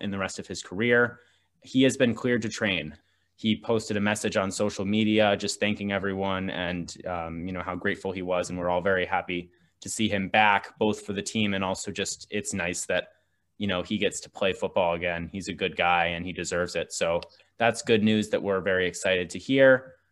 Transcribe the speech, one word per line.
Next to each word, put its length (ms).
in 80
the 80
rest 200
of 80
his 160
career. 580
He 220
has 120
been 180
cleared 280
to 80
train. 440
He 220
posted 380
a 40
message 360
on 140
social 340
media 540
just 200
thanking 320
everyone 600
and, 440
um, 400
you 60
know, 100
how 120
grateful 380
he 80
was. 300
And 80
we're 100
all 140
very 240
happy 440
to 80
see 180
him 220
back, 500
both 280
for 80
the 80
team 320
and 100
also 260
just 400
it's 220
nice 320
that, 240
you 120
know, 140
he 140
gets 240
to 100
play 220
football 420
again. 380
He's 160
a 60
good 200
guy 340
and 180
he 60
deserves 440
it. 160
So 300
that's 240
good 220
news 260
that 140
we're 180
very 260
excited 440
to 80
hear. 560